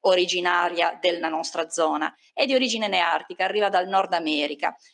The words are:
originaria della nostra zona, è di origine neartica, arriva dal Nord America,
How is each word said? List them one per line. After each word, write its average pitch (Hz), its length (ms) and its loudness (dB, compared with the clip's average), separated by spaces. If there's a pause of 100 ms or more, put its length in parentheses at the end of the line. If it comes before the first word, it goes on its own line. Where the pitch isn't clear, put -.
originaria 175 960 2
della 170 300 0
nostra 160 400 -4
zona, 156 420 -2 (220)
è - 140 0
di 262 80 0
origine 226 340 0
neartica, 175 560 -2
arriva 202 240 0
dal 185 180 0
Nord 185 280 0
America, 151 600 -2 (180)